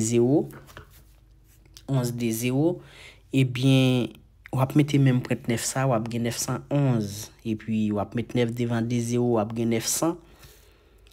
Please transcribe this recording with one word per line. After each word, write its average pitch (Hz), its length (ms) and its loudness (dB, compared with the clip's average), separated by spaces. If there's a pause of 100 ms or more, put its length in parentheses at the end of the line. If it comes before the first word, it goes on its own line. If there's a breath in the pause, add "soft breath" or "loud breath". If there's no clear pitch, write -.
zewo, 120 380 2 (1500)
onz 123 240 0
de 120 240 -2
zewo. 131 380 0 (580 loud breath)
Ebyen, 131 800 2 (420)
w 131 140 -4
ap 135 100 -4
mete 147 240 4
menm 131 240 6
pwent - 240 -6
nèf 117 160 -2
sa, 131 240 -2
w 131 80 2
ap 113 160 -2
gen 117 160 -2
nèf 117 160 -4
san - 220 -6 (100)
onz. 113 540 0 (180)
Epi 107 480 -2
w 101 80 -2
ap 98 160 -8
nèf 117 400 0
devan 117 320 -2
de 123 80 0 (140)
zewo, 120 240 2
w 107 60 2
ap 110 120 -4
gen 113 160 -2
nèf 113 160 0
san, 170 300 -2 (960 soft breath)